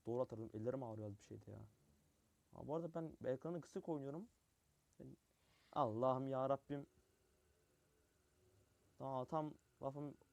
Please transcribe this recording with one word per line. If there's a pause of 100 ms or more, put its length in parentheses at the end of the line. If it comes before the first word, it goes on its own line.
doğru
hatırladım.
Ellerim
ağrıyor
az
bir
şeydi
ya. (960)
Aa,
bu
arada
ben (140)
ekranı
kısık
oynuyorum. (720)
Ben, (560)
Allah'ım
ya
Rabbim. (2250)
Daha
tam (280)
lafın (180)